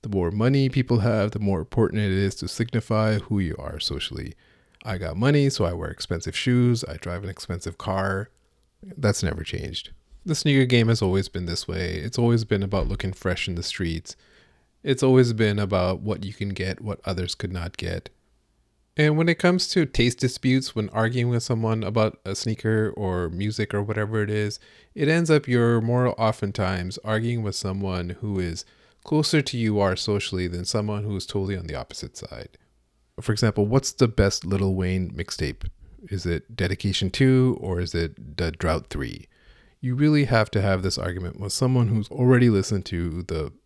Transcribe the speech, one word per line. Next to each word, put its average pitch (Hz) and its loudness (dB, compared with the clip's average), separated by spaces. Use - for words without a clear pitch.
The 117 -10
more 92 0
money 131 2
people 127 0
have, 107 2
the 104 -8
more 98 0
important 107 0
it 101 2
is 95 0
to - -8
signify 110 0
who 104 -2
you 87 0
are 69 -10
socially. 69 -6
I 95 -4
got 82 -6
money, 139 4
so 113 0
I 85 0
wear 85 -6
expensive - -6
shoes, 123 2
I - -10
drive 87 -8
an 95 -8
expensive - -8
car. 98 -2
That's 104 0
never 78 -2
changed. - -8
The 165 0
sneaker 139 4
game 120 4
has 113 2
always 95 2
been 90 -6
this 82 -6
way. 87 -4
It's 98 -6
always 117 4
been 101 0
about 95 0
looking 92 -4
fresh - -4
in 92 -4
the 87 -4
streets. - -4
It's 139 0
always 127 6
been 107 2
about 92 0
what 101 -4
you 98 -8
can 101 -6
get, 95 -6
what 107 -8
others 90 -4
could 90 -6
not 87 -8
get. 90 -8
And 151 2
when 165 2
it 165 2
comes 180 2
to 165 2
taste 120 2
disputes, 131 0
when 107 -2
arguing 117 0
with 117 0
someone 113 0
about 110 0
a 95 -6
sneaker 110 0
or 90 -2
music 104 -4
or 101 0
whatever 107 -2
it 101 -2
is, 104 -2
it 147 0
ends 160 2
up 147 4
you're 117 4
more 123 2
oftentimes 95 0
arguing 113 0
with 101 -4
someone 92 -2
who 104 -2
is 85 -4
closer 151 2
to - -4
you 107 2
are 95 2
socially 98 -2
than 87 -6
someone 104 -2
who 104 -4
is 90 -6
totally 98 -4
on 87 -10
the 78 -8
opposite - -12
side. - -16
For 113 -2
example, 104 2
what's 127 0
the 127 2
best 98 2
Lil 95 0
Wayne 92 0
mixtape? - -6
Is 92 -4
it 85 -4
Dedication 95 -2
two 131 4
or 87 -2
is 87 -4
it 76 -4
The 82 -2
Drought 80 -2
three? - -8
You 123 -2
really 147 4
have 110 2
to 104 0
have 95 2
this 92 -2
argument 90 -6
with 101 -6
someone 127 2
who's 107 0
already 123 6
listened 98 2
to 85 -4
the 78 -6